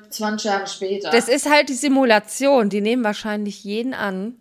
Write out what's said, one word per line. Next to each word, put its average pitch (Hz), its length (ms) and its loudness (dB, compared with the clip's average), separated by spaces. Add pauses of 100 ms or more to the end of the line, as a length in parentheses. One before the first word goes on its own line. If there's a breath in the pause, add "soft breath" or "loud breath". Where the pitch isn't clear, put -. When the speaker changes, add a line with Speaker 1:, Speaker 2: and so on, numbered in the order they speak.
(100)
Speaker 1:
zwanzig 214 400 -4
Jahre 196 160 -2
später. 196 440 -6
Speaker 2:
Das 233 200 4
ist 285 180 0
halt 294 220 4
die 269 40 -4
Simulation. 254 960 2
Die 202 140 -2
nehmen 233 200 0
wahrscheinlich 208 640 -4
jeden 226 300 -6
an, 202 460 -6